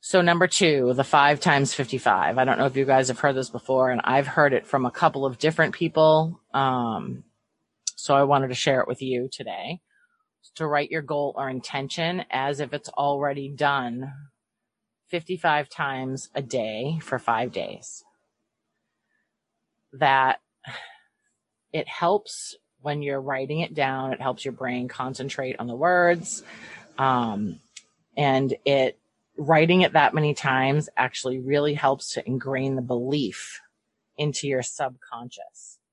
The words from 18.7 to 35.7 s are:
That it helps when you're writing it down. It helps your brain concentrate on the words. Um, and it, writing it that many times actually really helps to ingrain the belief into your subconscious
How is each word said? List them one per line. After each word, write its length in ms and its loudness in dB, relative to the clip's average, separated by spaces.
That 460 4
it 140 -4
helps 680 -2
when 200 -4
you're 180 -4
writing 420 -4
it 120 -6
down. 400 -2
It 80 -10
helps 240 -6
your 60 -6
brain 360 -6
concentrate 680 -6
on 100 -8
the 80 -8
words. 680 2
Um, 600 0
and 360 2
it, 340 2
writing 440 6
it 120 4
that 200 6
many 200 2
times 600 0
actually 440 -2
really 340 0
helps 400 0
to 140 -6
ingrain 480 -4
the 60 -4
belief 800 -4
into 300 -2
your 140 -2
subconscious 1160 -12